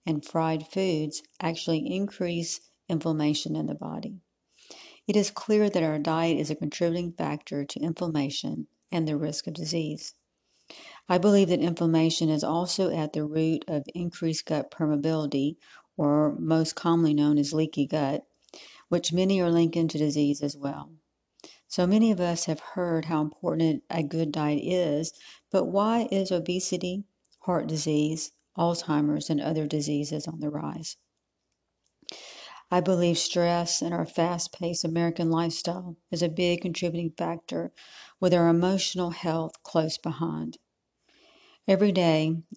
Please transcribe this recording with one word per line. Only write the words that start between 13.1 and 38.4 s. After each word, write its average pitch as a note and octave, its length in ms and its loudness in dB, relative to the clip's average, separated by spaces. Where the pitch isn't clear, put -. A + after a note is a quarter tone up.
the D3+ 120 -2
root D#3+ 420 0
of D3 280 -4
increased E3+ 500 -4
gut D3 240 -2
permeability, D3+ 840 0
or D3 400 2
most D#3+ 380 0
commonly E3 400 2
known D3 240 4
as C#3+ 120 0
leaky D#3 360 0
gut, C#3 400 -2
which E3+ 220 0
many F#3 300 2
are E3+ 80 2
linking E3 380 4
to D#3 100 -4
disease D3 460 2
as C#3+ 120 -4
well. C#3+ 360 -8
So F3+ 200 0
many A3 240 6
of F3+ 80 2
us E3+ 260 0
have D#3 140 -2
heard E3 460 -2
how D#3 160 0
important D#3+ 680 0
a E3 140 -2
good D#3+ 280 -2
diet D3 320 0
is, E3+ 500 0
but F#3+ 140 2
why G#3+ 460 2
is F#3+ 200 0
obesity, F3+ 760 -2
heart F3 260 0
disease, D#3 680 0
Alzheimer's, D3+ 720 0
and D3 120 0
other D#3 260 -2
diseases D3 640 -4
on D#3+ 100 -12
the D3+ 100 -4
rise? D#3 460 -8
I F3+ 80 4
believe F3 380 2
stress E3+ 640 0
and E3+ 120 -2
our E3+ 120 -2
fast-paced E3+ 800 -2
American E3 440 0
lifestyle E3+ 680 -2
is E3+ 140 -2
a E3+ 60 2
big F3 320 2
contributing E3+ 560 -2
factor, E3+ 560 -6
with F3+ 120 4
our E3+ 140 6